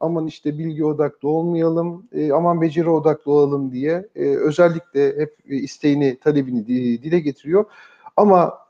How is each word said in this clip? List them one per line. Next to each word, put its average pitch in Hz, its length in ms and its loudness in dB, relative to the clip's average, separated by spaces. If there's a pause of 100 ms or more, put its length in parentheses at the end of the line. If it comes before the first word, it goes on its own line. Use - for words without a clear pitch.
aman 160 260 -4
işte 151 320 -8
bilgi 156 260 -6
odaklı 147 440 -4
olmayalım, 165 840 -2
e, 151 200 -2
aman 170 280 0
beceri 165 300 0
odaklı 151 420 0
olalım." 143 400 2
diye, 160 440 -4
e, 143 80 -4
özellikle 143 840 2 (140)
hep, 151 160 -6 (120)
e, 139 80 -6
isteğini, 139 640 0
talebini 131 480 -2
di-, 120 360 -2
dile 160 180 0
getiriyor. 156 440 -2 (520)
Ama 185 420 4 (120)